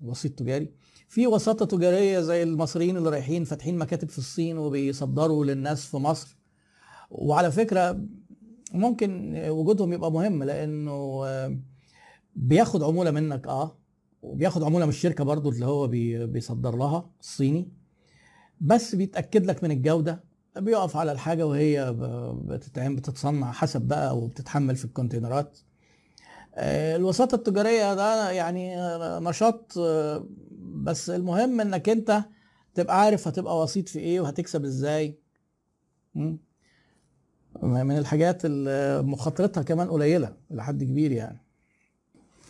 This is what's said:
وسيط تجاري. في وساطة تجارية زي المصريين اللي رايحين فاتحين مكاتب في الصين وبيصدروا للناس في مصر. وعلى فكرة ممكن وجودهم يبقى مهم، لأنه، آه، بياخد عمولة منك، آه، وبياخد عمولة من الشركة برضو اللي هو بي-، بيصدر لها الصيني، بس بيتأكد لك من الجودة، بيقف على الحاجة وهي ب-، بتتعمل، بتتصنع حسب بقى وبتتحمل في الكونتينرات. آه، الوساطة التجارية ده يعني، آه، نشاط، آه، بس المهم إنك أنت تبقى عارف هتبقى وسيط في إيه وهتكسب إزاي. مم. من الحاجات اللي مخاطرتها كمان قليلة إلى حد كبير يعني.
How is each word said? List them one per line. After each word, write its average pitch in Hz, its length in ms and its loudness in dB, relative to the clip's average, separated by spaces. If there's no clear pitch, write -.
وسيط 127 380 -6
تجاري. 139 340 -4
في 247 200 4
وساطة 220 380 2
تجارية 185 540 4
زي 170 240 2
المصريين 165 540 0
اللي 165 120 2
رايحين 151 340 0
فاتحين 156 340 -4
مكاتب 160 320 -2
في - 80 -10
الصين 165 400 -4
وبيصدروا 143 880 0
للناس 139 400 -2
في 147 120 -8
مصر. 151 400 -2
وعلى 156 400 4
فكرة 190 480 2
ممكن 190 600 0
وجودهم 175 440 2
يبقى 165 180 -2
مهم، 165 320 2
لأنه، 143 840 -4
آه، 135 340 -4
بياخد 160 480 4
عمولة 165 280 2
منك، 147 360 -2
آه، 139 300 -4
وبياخد 160 420 -2
عمولة 160 220 4
من 147 40 2
الشركة 156 340 0
برضو 143 260 0
اللي 120 160 -2
هو 143 220 2
بي-، 117 380 -2
بيصدر 117 500 -4
لها 143 340 -2
الصيني، 147 520 0
بس 220 340 4
بيتأكد 185 500 2
لك 180 180 0
من 160 80 2
الجودة، 156 520 2
بيقف 190 400 0
على 156 140 2
الحاجة 160 360 0
وهي 143 460 2
ب-، 120 600 -6
بتتعمل، 131 420 -4
بتتصنع 139 560 -2
حسب 135 300 -2
بقى 131 360 0
وبتتحمل 131 580 -2
في 131 100 -8
الكونتينرات. 120 720 -4
آه، 151 400 0
الوساطة 190 400 2
التجارية 208 580 2
ده 208 380 0
يعني، 180 500 -4
آه، 170 380 -4
نشاط، 220 580 0
آه، 156 500 0
بس 151 500 -6
المهم 185 520 0
إنك 196 280 0
أنت 214 340 2
تبقى 185 280 4
عارف 208 260 4
هتبقى 175 320 -2
وسيط 160 300 -2
في 156 100 -8
إيه 170 200 0
وهتكسب 151 460 -4
إزاي. 151 540 -2
مم. 156 240 -4
من 131 360 2
الحاجات 160 480 2
اللي 139 560 0
مخاطرتها 147 640 -2
كمان 165 260 0
قليلة 147 460 0
إلى 110 120 -8
حد 139 200 -4
كبير 139 280 2
يعني. 110 320 -6